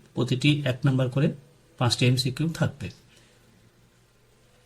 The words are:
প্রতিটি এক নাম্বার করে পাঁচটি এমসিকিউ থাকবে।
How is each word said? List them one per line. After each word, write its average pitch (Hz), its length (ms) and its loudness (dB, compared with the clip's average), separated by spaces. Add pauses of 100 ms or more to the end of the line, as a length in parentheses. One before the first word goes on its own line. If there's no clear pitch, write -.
(140)
প্রতিটি 131 500 0
এক 127 200 -2
নাম্বার 131 260 2
করে 139 220 0 (460)
পাঁচটি 123 280 2
এমসিকিউ 127 420 0
থাকবে। - 420 -4 (1800)